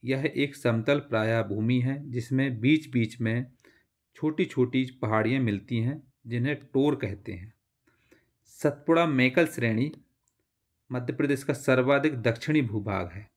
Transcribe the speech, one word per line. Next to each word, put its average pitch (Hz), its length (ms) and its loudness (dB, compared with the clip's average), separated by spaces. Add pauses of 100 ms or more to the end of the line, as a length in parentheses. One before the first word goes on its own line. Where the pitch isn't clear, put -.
यह 131 320 -2
एक 139 200 -2
समतल 120 420 2
प्रायः 113 440 0
भूमि 110 380 0
है 135 300 -4
जिसमें 123 500 -2
बीच 147 280 2
बीच 117 320 -2
में 117 320 -2 (640)
छोटी 156 300 -2
छोटी 127 580 -2
पहाड़ियाँ 110 400 0
मिलती 110 360 -2
हैं 123 340 -4 (140)
जिन्हें 120 300 -2
टोर 139 400 0
कहते 104 360 -8
हैं। 95 220 -14 (880)
सतपुड़ा 165 640 2
मेकल 131 400 4
श्रेणी 120 460 -2 (1000)
मध्य 120 200 -6
प्रदेश 139 320 0
का 143 100 -2
सर्वाधिक 135 680 2
दक्षिणी 139 400 0
भूभाग 101 480 -4
है। 101 260 -16